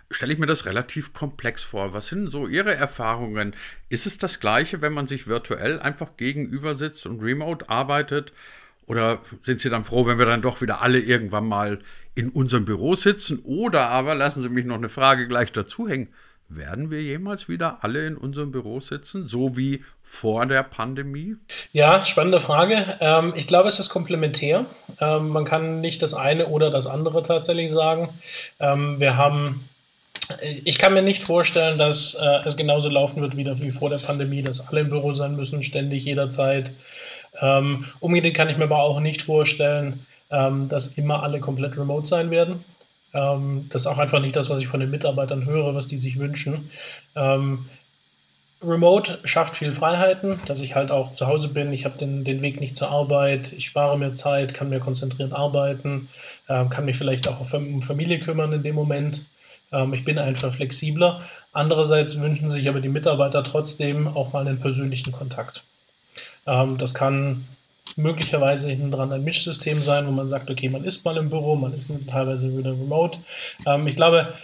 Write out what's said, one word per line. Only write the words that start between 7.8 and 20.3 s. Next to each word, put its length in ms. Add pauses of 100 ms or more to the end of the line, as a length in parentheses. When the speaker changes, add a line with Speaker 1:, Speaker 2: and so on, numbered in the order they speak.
Speaker 1:
Oder 320 (240)
sind 160
Sie 100
dann 140
froh, 200
wenn 140
wir 80
dann 160
doch 180
wieder 220
alle 160
irgendwann 480
mal 320 (360)
in 140
unserem 380
Büro 300
sitzen? 480
Oder 440
aber, 280
lassen 260
Sie 80
mich 160
noch 80
eine 160
Frage 380
gleich 240
dazu 360
hängen, 200 (400)
werden 420
wir 100
jemals 480
wieder 340
alle 240
in 100
unserem 340
Büro 300
sitzen, 460
so 300
wie 260 (200)
vor 420